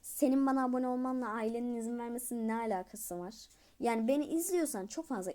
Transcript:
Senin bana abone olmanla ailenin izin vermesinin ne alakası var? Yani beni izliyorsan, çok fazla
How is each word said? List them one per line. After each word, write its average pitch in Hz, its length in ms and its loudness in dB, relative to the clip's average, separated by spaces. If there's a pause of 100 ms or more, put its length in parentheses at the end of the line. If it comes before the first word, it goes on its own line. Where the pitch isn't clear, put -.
Senin 269 440 4
bana 269 200 4
abone 254 220 2
olmanla 254 400 0
ailenin 233 480 -2
izin 233 240 -4
vermesinin 233 480 -4
ne 220 80 2
alakası 202 640 -4
var? 185 160 -8 (440)
Yani 226 280 2
beni 285 180 4
izliyorsan, 330 600 0
çok 320 200 -6
fazla 208 280 -4